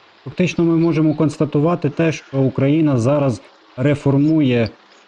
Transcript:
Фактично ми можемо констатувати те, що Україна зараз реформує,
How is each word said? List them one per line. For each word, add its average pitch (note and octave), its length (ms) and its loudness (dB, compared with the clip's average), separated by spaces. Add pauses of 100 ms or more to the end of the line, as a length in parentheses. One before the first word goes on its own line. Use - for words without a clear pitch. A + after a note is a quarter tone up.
(240)
Фактично E3+ 400 -2
ми E3 120 2
можемо D#3+ 380 0
констатувати D3+ 760 -2
те, E3 220 -2
що - 260 -8
Україна C#3 600 2
зараз C#3 440 0 (340)
реформує, C#3 920 2 (400)